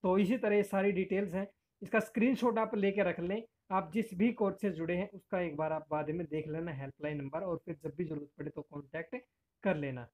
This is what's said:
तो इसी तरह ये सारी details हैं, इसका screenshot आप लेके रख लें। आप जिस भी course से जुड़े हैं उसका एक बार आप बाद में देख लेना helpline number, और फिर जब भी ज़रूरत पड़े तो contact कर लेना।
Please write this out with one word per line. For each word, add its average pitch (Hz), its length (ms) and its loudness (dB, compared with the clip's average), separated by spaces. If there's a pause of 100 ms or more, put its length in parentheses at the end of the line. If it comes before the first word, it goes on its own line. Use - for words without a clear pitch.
तो 185 140 4
इसी 208 200 4
तरह 208 180 2
ये 208 100 6
सारी 202 280 2
details 185 400 0
हैं, 196 140 -2 (340)
इसका 214 200 2
screenshot 233 580 2
आप 220 160 0
लेके 196 280 4
रख 175 180 2
लें। 190 200 -2 (300)
आप 190 220 0
जिस 226 220 -2
भी 220 180 6
course 196 280 0
से 208 100 2
जुड़े 165 240 0
हैं 190 160 -2
उसका 190 300 -4
एक 165 140 -2
बार 156 180 0
आप 156 180 -4
बाद 151 200 -2
में 170 160 -2
देख 156 200 -4
लेना 160 260 -4
helpline 139 440 -6
number, 143 240 -4
और 180 160 -2
फिर 165 200 -10
जब 143 180 -8
भी 175 100 -2
ज़रूरत 147 320 -6
पड़े 147 120 -6
तो 147 140 -10
contact 147 520 -10 (480)
कर 185 140 2
लेना। 131 360 -6